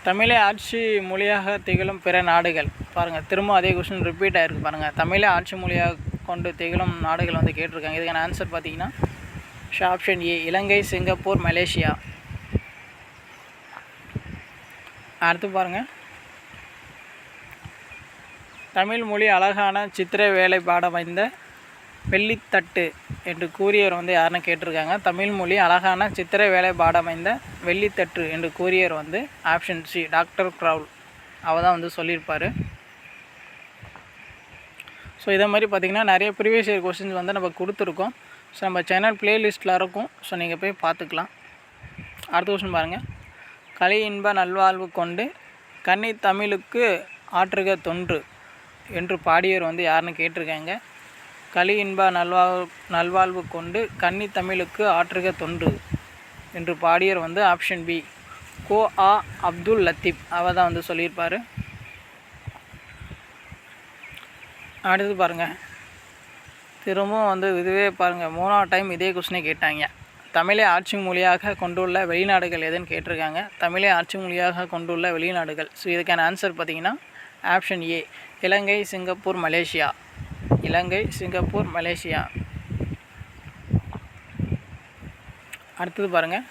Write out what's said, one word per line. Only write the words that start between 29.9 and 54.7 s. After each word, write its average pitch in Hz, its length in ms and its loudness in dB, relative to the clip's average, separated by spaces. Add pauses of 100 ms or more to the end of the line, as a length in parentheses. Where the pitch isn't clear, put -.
டாக்டர் 170 420 2
க்ரவுல். 160 340 0 (560)
அவ 160 180 0
தான் 175 160 4
வந்து 170 160 -6
சொல்லியிருப்பாரு. 165 560 -4 (2750)
So, - 140 -4
இதே 196 160 6
மாதிரி 214 200 4
பார்த்தீங்கன்னா, 196 380 0
நிறைய 196 280 4
ப்ரீவியஸ் 214 360 2
இயர் 196 140 0
கொஸ்டின்ஸ் 185 320 -4
வந்து 185 200 -2
நம்ம 185 200 -2
கொடுத்துருக்கோம். 190 580 -4 (360)
So, - 120 -18
நம்ம 185 220 0
சேனல் 196 340 2
பிளேலிஸ்ட்டில் 208 580 2
இருக்கும். 185 340 2 (120)
So, - 160 -10
நீங்க 170 200 -4
போய் 190 220 -4
பார்த்துக்கலாம். 165 520 -2 (960)
அடுத்த - 220 0
கொஸ்டின் 190 260 -2
பாருங்க. 165 240 -2 (800)
"கலை 190 260 4
இன்ப 202 300 0
நல்வாழ்வு 185 600 2
கொண்டு 175 320 -2 (600)
கன்னி 202 260 0 (100)
தமிழுக்கு 202 640 0 (500)
ஆற்றுக 190 480 0
தொன்று" 170 380 -4 (680)
என்று 180 320 -4
பாடியவர் 180 480 2
வந்து 165 160 -4
யாருன்னு 165 320 2
கேட்டிருக்காங்க. 165 580 -4 (800)
"கலை 185 260 2
இன்ப 190 320 2
நல்வாழ்வு, 180 520 2 (280)
நல்வாழ்வு 180 580 2
கொண்டு 170 320 -6 (160)
கன்னி 190 320 0
தமிழுக்கு 185 640 -4